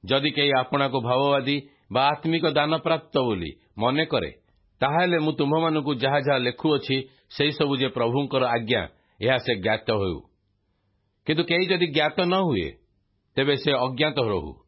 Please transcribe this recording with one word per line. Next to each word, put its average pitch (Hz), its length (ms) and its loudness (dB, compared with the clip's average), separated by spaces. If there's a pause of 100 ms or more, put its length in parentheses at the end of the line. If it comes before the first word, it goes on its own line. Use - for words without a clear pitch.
ଯଦି 139 260 0
କେହି 143 280 0
ଆପଣାକୁ 135 420 0
ଭାବବାଦୀ 135 560 0 (360)
ବା 123 160 2
ଆତ୍ମିକ 160 420 -2
ଦାନପ୍ରାପ୍ତ 151 680 -2
ବୋଲି 98 320 -2 (280)
ମନେ 135 260 0
କରେ, 107 260 -4 (500)
ତାହେଲେ 165 380 2
ମୁଁ 156 140 0
ତୁମମାନଙ୍କୁ 151 640 0
ଯାହା 135 260 0
ଯାହା 135 180 2
ଲେଖୁଅଛି, 131 580 0 (340)
ସେହିସବୁ 143 460 0
ଯେ 131 120 0
ପ୍ରଭୁଙ୍କର 127 560 0
ଆଜ୍ଞା, 117 380 0 (380)
ଏହା 127 180 2
ସେ 123 160 -2
ଜ୍ଞାତ 107 360 -2
ହେଉ। 98 300 0 (1040)
କିନ୍ତୁ 160 180 0
କେହି 170 220 0
ଯଦି 180 200 2
ଜ୍ଞାତ 151 340 0
ନ 180 140 2
ହୁଏ, 139 340 0 (680)
ତେବେ 139 200 2
ସେ 139 160 -2
ଅଜ୍ଞାତ 131 480 0
ରହୁ। 90 320 0 (160)